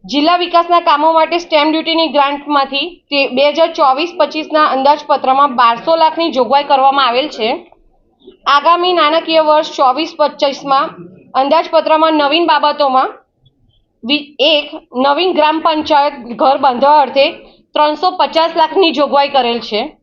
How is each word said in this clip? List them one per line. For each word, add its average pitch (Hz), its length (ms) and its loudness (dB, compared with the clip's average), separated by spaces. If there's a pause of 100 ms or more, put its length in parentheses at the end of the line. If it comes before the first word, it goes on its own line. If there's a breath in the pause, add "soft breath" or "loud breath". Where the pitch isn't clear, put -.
જિલ્લા 294 320 0
વિકાસના 349 420 0
કામો 320 340 2
માટે 320 240 0
સ્ટેમ્પ 311 340 0
ડ્યુટીની 320 360 -2
ગ્રાન્ટમાંથી 285 960 -2
તે 277 220 -2
બે 269 220 0
હજાર 330 240 0
ચોવીસ 302 440 0
પચીસના 302 480 0
અંદાજપત્રમાં 269 920 0
બારસો 240 400 0
લાખની 320 360 0
જોગવાઈ 254 320 0
કરવામાં 269 440 2
આવેલ 254 200 -2
છે. 269 440 -6 (760)
આગામી 339 480 2
નાણાકીય 320 460 2
વર્ષ 311 260 2 (100)
ચોવીસ 294 420 0
પચીસમાં 285 720 -2 (440)
અંદાજપત્રમાં 311 800 2
નવીન 302 320 0
બાબતોમાં 294 680 0 (920)
વિ-, 285 360 -4
એક, 294 300 0 (280)
નવીન 285 360 0
ગ્રામ 311 260 0
પંચાયત 302 540 0 (220)
ઘર 269 220 2
બાંધવા 277 440 2
અર્થે 269 300 0 (420 loud breath)
ત્રણસો 302 380 0
પચાસ 320 460 0
લાખની 320 340 2
જોગવાઈ 277 360 0
કરેલ 247 320 0
છે. 226 440 -6